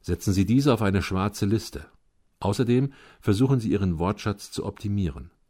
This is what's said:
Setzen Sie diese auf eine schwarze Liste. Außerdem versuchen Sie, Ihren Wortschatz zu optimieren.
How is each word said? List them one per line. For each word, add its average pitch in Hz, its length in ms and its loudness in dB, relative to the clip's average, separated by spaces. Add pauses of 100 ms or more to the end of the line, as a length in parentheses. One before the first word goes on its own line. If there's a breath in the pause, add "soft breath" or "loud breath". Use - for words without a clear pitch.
Setzen 90 320 -2
Sie 95 100 4
diese 127 300 4
auf 110 80 0
eine 98 180 2
schwarze 98 460 -2
Liste. - 400 -4 (540)
Außerdem 123 520 0 (300 loud breath)
versuchen 127 380 2
Sie, 110 100 -4
Ihren 95 280 0
Wortschatz 101 520 -4
zu - 160 -8
optimieren. 95 640 -6 (200)